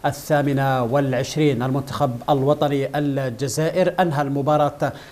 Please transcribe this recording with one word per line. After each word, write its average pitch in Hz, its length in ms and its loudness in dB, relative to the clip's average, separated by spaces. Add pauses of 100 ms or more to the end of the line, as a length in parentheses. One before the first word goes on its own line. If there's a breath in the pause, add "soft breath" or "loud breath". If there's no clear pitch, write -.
الثامنة 135 800 0
والعشرين. 131 800 0
المنتخب 139 480 -2 (180)
الوطني 139 680 2
الجزائر 143 1000 0
أنهى 160 220 2
المباراة 143 500 2 (400 loud breath)